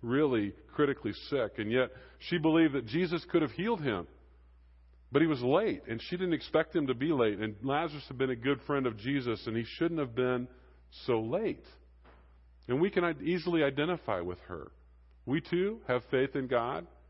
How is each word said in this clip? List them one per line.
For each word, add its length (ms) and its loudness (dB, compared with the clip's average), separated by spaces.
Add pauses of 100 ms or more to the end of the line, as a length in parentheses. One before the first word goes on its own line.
really 520 2 (200)
critically 400 0 (160)
sick. 300 -2
And 120 -2
yet, 180 4 (300)
she 180 -2
believed 360 6
that 120 -2
Jesus 440 -2
could 120 4
have 100 -2
healed 300 -2
him. 260 0 (1040)
But 100 4
He 60 4
was 140 0
late, 460 2
and 140 -6
she 160 -6
didn't 160 0
expect 420 0
Him 120 0
to 60 0
be 200 0
late. 260 2
And 240 -4
Lazarus 460 -2
had 80 -10
been 120 2
a 60 0
good 320 0
friend 180 0
of 120 -2
Jesus, 500 -2
and 80 -4
he 80 0 (140)
shouldn't 240 0
have 120 -4
been 360 0 (560)
so 160 2
late. 420 -4 (1040)
And 140 2
we 80 4
can 160 2
i-, 180 0
easily 400 2
identify 560 0
with 280 -6
her. 220 -12 (560)
We 140 0
too 480 -2
have 140 0 (100)
faith 240 2
in 120 -2
God, 400 0 (220)